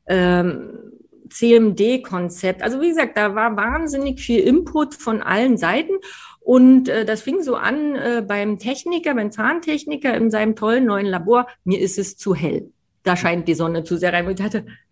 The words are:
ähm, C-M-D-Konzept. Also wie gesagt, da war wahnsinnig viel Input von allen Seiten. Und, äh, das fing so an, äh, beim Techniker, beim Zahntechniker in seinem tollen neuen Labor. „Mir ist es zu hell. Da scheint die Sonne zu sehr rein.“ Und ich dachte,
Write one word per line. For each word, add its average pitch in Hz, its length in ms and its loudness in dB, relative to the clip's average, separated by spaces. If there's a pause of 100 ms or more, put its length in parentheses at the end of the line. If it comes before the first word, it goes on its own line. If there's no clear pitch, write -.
ähm, 180 720 0 (500)
C-M-D-Konzept. 208 1300 2
Also 254 180 -2
wie 339 100 2
gesagt, 311 260 -2
da 208 180 0
war 220 220 0
wahnsinnig 277 640 -4
viel 233 180 0
Input 302 560 2
von 220 260 -6
allen 226 360 0
Seiten. 277 380 -2 (440)
Und, 254 500 6
äh, 220 160 0
das 220 180 -4
fing 349 200 -4
so 269 140 -2
an, 294 400 -2
äh, 233 280 -2
beim 202 360 -4
Techniker, 320 560 -4
beim 208 160 -2
Zahntechniker 294 840 -4
in 226 160 2
seinem 214 240 0
tollen 226 300 0
neuen 202 220 0
Labor. 202 420 2 (160)
„Mir 185 160 0
ist 190 180 -2
es 196 180 -6
zu 190 200 -2
hell. 151 340 -4 (340)
Da 180 120 2
scheint 175 320 -2
die 165 60 2
Sonne 165 280 -2
zu 170 140 -4
sehr 175 160 0
rein.“ 175 140 -2
Und 190 120 -4
ich 196 80 -4
dachte, 208 200 -6 (260)